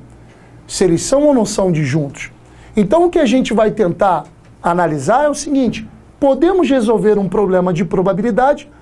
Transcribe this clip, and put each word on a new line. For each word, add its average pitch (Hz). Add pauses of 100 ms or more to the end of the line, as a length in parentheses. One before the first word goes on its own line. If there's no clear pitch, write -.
(640)
se -
eles 170
são 277
ou 294
não 220
são 196
disjuntos. 147 (440)
Então 311
o 349
que 349
a 294
gente 240
vai 220
tentar 185 (380)
analisar 170
é 294
o 285
seguinte: 269 (320)
podemos 285
resolver 214
um 196
problema 185
de 170
probabilidade 208 (120)